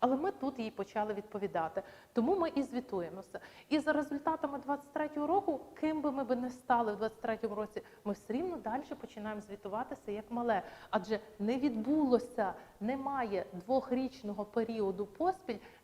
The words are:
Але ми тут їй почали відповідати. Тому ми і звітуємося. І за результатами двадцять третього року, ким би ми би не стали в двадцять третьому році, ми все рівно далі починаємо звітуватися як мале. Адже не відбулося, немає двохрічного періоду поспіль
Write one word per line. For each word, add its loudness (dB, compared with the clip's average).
Але 6
ми 0
тут -4
їй -4
почали -2
відповідати. -2
Тому 4
ми 2
і 2
звітуємося. -6
І 4
за 4
результатами 0
двадцять -4
третього -2
року, 4
ким 2
би 2
ми 0
би 2
не -2
стали 2
в -4
двадцять -4
третьому -2
році, -4
ми 0
все -6
рівно -2
далі -2
починаємо -8
звітуватися -6
як -6
мале. 2
Адже 0
не 2
відбулося, 4
немає 0
двохрічного 0
періоду 0
поспіль 0